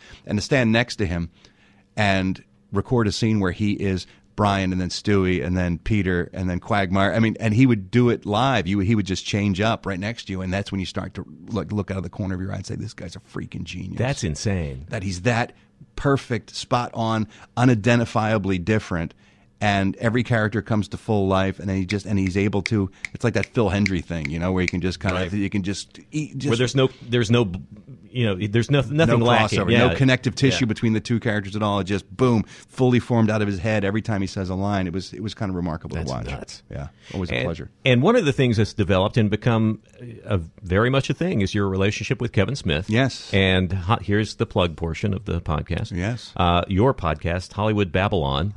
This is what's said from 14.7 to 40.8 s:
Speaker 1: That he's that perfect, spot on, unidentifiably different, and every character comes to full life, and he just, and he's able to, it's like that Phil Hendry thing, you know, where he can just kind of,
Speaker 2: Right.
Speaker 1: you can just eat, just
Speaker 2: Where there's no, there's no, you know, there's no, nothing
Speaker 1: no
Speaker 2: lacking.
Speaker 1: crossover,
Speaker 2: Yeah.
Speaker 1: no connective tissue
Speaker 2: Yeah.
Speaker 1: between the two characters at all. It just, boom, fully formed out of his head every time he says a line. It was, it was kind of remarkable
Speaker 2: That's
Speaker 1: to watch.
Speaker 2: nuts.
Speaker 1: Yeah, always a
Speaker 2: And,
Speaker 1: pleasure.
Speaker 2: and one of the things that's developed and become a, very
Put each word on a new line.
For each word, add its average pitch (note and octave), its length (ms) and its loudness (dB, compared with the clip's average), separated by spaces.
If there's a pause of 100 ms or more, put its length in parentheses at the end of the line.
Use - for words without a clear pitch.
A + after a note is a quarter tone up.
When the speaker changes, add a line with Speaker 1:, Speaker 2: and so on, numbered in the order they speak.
Speaker 1:
That G#2+ 140 -8
he's F#2 200 -6
that A#2 300 0 (440)
perfect, - 580 -2
spot A#2+ 380 -2
on, A2 340 -2 (480)
unidentifiably G#2+ 880 0
different, F2+ 500 -2 (460)
and G2 380 2
every A2+ 260 0
character G#2+ 380 0
comes G#2 280 0
to - 80 -10
full G2+ 300 0
life, F#2+ 320 0
and G2 100 -6
he F#2+ 160 0
just, G2+ 200 -2
and G2+ 120 0
he's F#2+ 200 0
able G2+ 260 2
to, G2+ 260 0 (240)
it's - 100 -12
like A#2 120 2
that G2+ 120 0
Phil A2 220 0
Hendry F#2+ 320 2
thing, D#2 280 -8
you E2 100 -6
know, F2+ 120 -2
where F#2 100 0
he F2 60 0
can F2 140 -4
just F2+ 180 -4
kind F#2 180 -2
of, F#2 160 -4
Speaker 2:
Right. G#2 80 -2
Speaker 1:
you G2 80 -2
can G#2 140 -4
just - 360 -8 (120)
eat, D3+ 260 -6
just C3+ 120 -4
Speaker 2:
Where A2+ 80 2
there's B2 180 0
no, C3 140 4 (180)
there's A#2 220 0
no, A#2 220 4 (640)
you B2 120 0
know, G2+ 100 0 (120)
there's A2 220 2
no, C#3+ 120 4
nothing A#2+ 380 4
Speaker 1:
no A#2 60 4
Speaker 2:
lacking. A2+ 340 4
Speaker 1:
crossover, G2 120 2
Speaker 2:
Yeah. A#2+ 180 6
Speaker 1:
no - 60 0
connective C3 400 2
tissue C3 300 2
Speaker 2:
Yeah. A2 40 -2
Speaker 1:
between A2 240 0
the A2 60 2
two A#2 220 0
characters G#2 340 -2
at G#2+ 80 -2
all. G2+ 160 2
It F#2+ 60 -2
just, F#2+ 300 -4
boom, A#2+ 280 4 (240)
fully B2+ 320 4
formed A2+ 300 2
out G#2+ 120 0
of G2+ 60 0
his G2+ 120 -2
head G#2 260 0
every G#2 160 0
time G#2+ 180 -4
he F#2+ 80 -2
says F#2 220 -6
a F#2+ 60 -4
line. G2 320 0
It E2 60 -6
was, F2+ 200 -8
it - 100 -12
was G#2 100 -6
kind G2+ 160 -6
of F#2 60 -6
remarkable F2 400 -6
Speaker 2:
That's D#2+ 140 -4
Speaker 1:
to B1+ 80 -4
watch. A#1+ 80 -8
Speaker 2:
nuts. - 440 -12
Speaker 1:
Yeah, C#2 180 -10 (260)
always F2+ 180 -4
a - 40 -4
Speaker 2:
And, B1 100 -2
Speaker 1:
pleasure. E2 240 -8 (160)
Speaker 2:
and B2 160 6
one A3+ 160 4
of G#3 80 2
the C#3 80 2
things B2 240 2
that's A2 160 0
developed F#2+ 420 2
and G#2+ 140 4
become A2 500 0 (460)
a, F#2+ 160 0 (200)
very G2+ 280 2